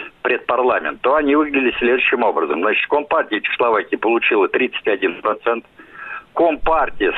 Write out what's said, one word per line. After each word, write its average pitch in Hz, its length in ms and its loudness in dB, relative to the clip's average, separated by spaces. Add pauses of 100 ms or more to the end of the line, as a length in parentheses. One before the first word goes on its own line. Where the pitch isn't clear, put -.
(220)
предпарламент, 120 800 -2
то 139 160 2
они 143 180 2
выглядели 139 440 0
следующим 123 440 2
образом. 80 380 0
Значит, 104 260 0
Компартия 151 540 -2
Чехословакии 113 560 0
получила 110 500 2
тридцать - 400 -4
один 95 360 -2
процент, 117 420 -2 (720)
Компартия 147 840 0